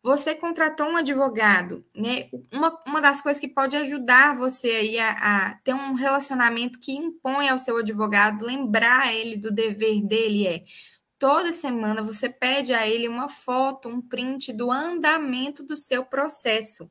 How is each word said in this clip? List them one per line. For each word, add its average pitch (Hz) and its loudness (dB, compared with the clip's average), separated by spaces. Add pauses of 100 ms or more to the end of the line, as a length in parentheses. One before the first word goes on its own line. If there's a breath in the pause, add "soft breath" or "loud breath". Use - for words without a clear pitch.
você 285 2
contratou 311 -2
um 330 -2
advogado, 226 0
né? 233 -6 (240)
Uma, 330 -2
uma 294 -2
das 277 6
coisas 294 4
que - -8
pode 269 -2
ajudar 269 4
você 254 2
aí 220 0
a, 226 2
a 208 0 (100)
ter 254 0
um 269 -6
relacionamento 254 2
que - -8
impõe 285 -4
ao 262 2
seu 233 0
advogado, 214 0
lembrar 247 2
ele 226 -4
do 208 -8
dever 214 0
dele 214 0
é, 165 -4 (560 loud breath)
toda 311 2
semana 220 -2
você 220 2
pede 254 -2
a 226 0
ele 233 -2
uma 247 -6
foto, 262 -2
um 240 -6
print 254 -6
do 240 -4
andamento 294 -2
do 294 -8
seu 262 0
processo. 233 0